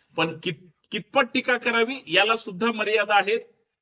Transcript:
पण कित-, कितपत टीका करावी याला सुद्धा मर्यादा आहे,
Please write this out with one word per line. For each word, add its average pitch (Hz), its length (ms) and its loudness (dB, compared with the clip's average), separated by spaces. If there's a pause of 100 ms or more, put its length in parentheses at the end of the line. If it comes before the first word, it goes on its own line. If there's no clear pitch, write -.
(160)
पण 160 260 -2
कित-, - 480 -10
कितपत 233 320 0 (120)
टीका 247 240 0
करावी 240 480 -2
याला 196 300 2
सुद्धा 220 360 -4
मर्यादा 208 420 0
आहे, 202 220 2 (440)